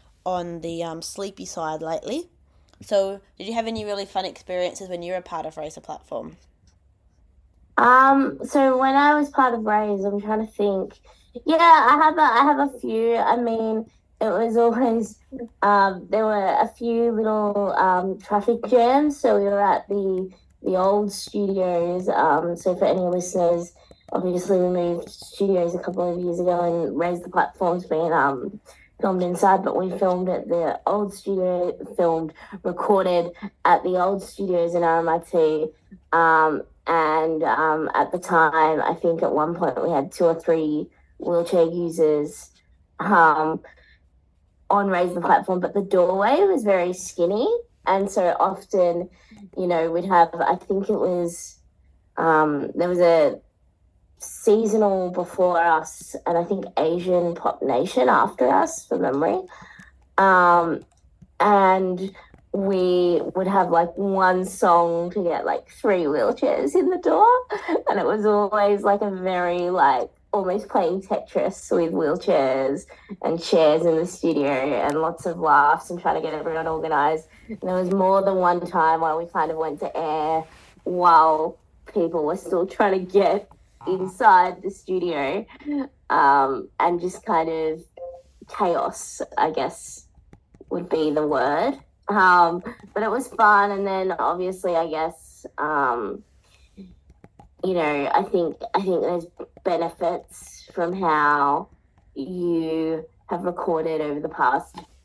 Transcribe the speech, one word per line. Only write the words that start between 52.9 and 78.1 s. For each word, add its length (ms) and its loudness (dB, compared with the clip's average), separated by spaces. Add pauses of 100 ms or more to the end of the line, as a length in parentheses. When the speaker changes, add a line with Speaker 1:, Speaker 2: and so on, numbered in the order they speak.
Speaker 2:
a 420 4 (800)
seasonal 920 0
before 480 0
us, 580 0 (100)
and 100 0
I 60 0
think 220 -4 (120)
Asian 600 0
Pop 260 -4
Nation 460 0
after 400 2
us, 360 0
from 180 -4
memory. 380 0 (800)
Um, 640 4 (540)
and 720 2 (400)
we 680 0 (160)
would 100 -2
have, 240 2
like, 260 2
one 480 0
song 680 2
to 100 -4
get, 240 -2
like, 240 -4
three 340 0
wheelchairs 720 -2
in 160 2
the 80 -2
door. 300 4 (600)
And 120 0
it 40 -2
was 220 0
always, 560 2
like, 180 2
a 120 -4
very, 580 -2
like, 400 2 (260)
almost 320 -2
playing 340 -2
Tetris 560 -4 (160)
with 180 0
wheelchairs 960 0 (360)
and 200 -4
chairs 440 4
in 100 2
the 100 0
studio 440 -2 (340)
and 160 -2
lots 260 -4
of 120 -6
laughs 520 2
and 100 -8
trying 160 0
to 40 -4
get 140 -6
everyone 340 -6
organised. 580 -2 (220)
And 140 -12
there 120 -4
was 160 0
more 320 2